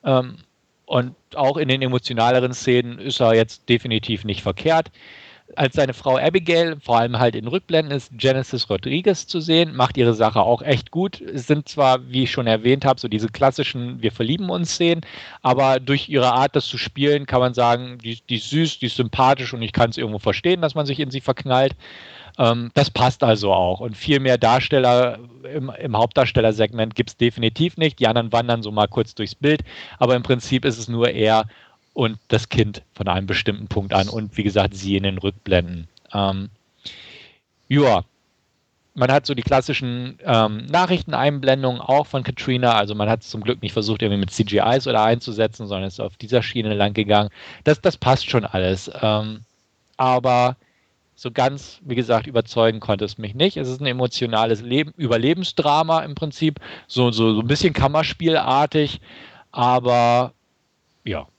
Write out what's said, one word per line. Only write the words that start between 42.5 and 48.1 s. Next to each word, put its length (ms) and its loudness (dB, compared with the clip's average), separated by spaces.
also 200 0
man 140 -2
hat 160 -2
zum 180 -10
Glück 180 -4
nicht 120 -8
versucht, 300 -2
irgendwie 180 0
mit 100 -2
C 140 0
G 160 2
Is 260 2
oder 160 2
einzusetzen, 640 -2
sondern 220 -6
ist 120 -12
auf 160 -8
dieser 280 0
Schiene 300 -4
lang 200 0
gegangen. 360 2
Das, 160 4
das 160 0
passt 340 0